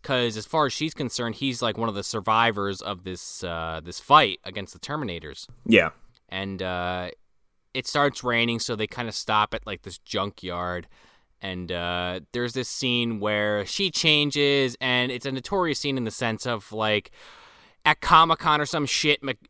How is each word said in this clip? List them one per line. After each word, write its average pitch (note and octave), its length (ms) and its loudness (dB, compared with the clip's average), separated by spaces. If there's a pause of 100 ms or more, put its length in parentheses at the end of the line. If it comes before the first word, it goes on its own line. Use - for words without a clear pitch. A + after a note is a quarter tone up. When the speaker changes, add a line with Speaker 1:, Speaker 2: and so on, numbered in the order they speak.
Speaker 1:
'cause A#2+ 360 0
as G#2+ 100 -10
far D#3 180 2
as B2+ 80 0
she's D3+ 220 -6
concerned, A#2+ 400 -4
he's, C3 260 -2
like, A2+ 160 0
one A2+ 100 0
of G#2+ 60 -2
the G2 100 -4
survivors G#2+ 760 0
of F#2 220 -8
this, F#2 400 -10
uh, E2 400 -6
this F2 160 -12
fight C#3 440 6
against F#2+ 300 -10
the F2+ 60 -20
Terminators. F2 680 -8 (220)
Speaker 2:
Yeah. F#2 220 6 (400)
Speaker 1:
And, F#2+ 340 -6
uh, F2+ 460 -4 (680)
it C3 100 -6
starts C#3+ 380 0
raining, A#2 360 2
so A#2 160 -4
they G#2+ 120 -2
kinda A#2+ 240 -6
stop G#2+ 420 2
at, - 140 -8
like, G2 160 -10
this - 160 -14
junkyard, F2+ 880 -6 (560)
and, F#2 280 -6
uh, F2+ 500 -4 (100)
there's A#2+ 220 -4
this B2+ 160 -4
scene A#2+ 500 -2
where G#2 480 0
she F#3+ 240 0
changes, C#3+ 880 2
and B2+ 300 2
it's B2 160 -6
a C3+ 40 -4
notorious D#3 480 -2
scene C#3 180 -2
in B2 80 -2
the A2 60 -4
sense A2+ 360 -4
of, A#2 240 -6
like, G#2+ 400 0 (720)
at D3+ 160 4
Comic-Con D#3+ 580 6
or D3 60 0
some D3 200 0
shit, D3 380 2
Mc-, C3+ 140 -4 (120)